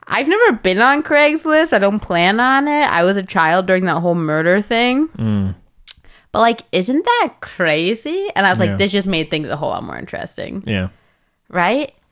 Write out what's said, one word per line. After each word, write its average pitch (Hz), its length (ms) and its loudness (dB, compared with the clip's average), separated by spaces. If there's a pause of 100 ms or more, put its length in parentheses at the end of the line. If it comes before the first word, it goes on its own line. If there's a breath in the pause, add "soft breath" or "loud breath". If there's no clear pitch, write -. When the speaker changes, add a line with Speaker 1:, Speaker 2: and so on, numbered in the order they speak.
Speaker 1:
I've 254 220 -2
never 415 240 4
been 190 280 0
on 285 220 4
Craigslist. 311 720 2
I 311 60 2
don't 214 200 2
plan 180 400 0
on 269 300 2
it. 294 200 2
I 170 140 2
was 196 140 2
a 190 60 -4
child 180 440 2
during 185 180 2
that 165 140 0
whole 175 160 0
murder 165 460 2
thing. 247 480 0
Speaker 2:
Mm. - 460 -2 (760 soft breath)
Speaker 1:
But, - 80 -2
like, 233 220 2 (100)
isn't 226 320 0
that 466 380 0
crazy? 208 960 -2
And 196 100 2
I 180 40 4
was 113 80 0
like, 208 100 2
Speaker 2:
Yeah. 190 80 -2
Speaker 1:
"This 196 160 0
just 196 120 0
made 160 240 -2
things 151 200 -4
a 139 80 -6
whole 147 120 -4
lot 87 140 -6
more 67 140 -10
interesting." - 680 -12
Speaker 2:
Yeah. 95 220 -2 (640)
Speaker 1:
Right? 214 440 -2 (180)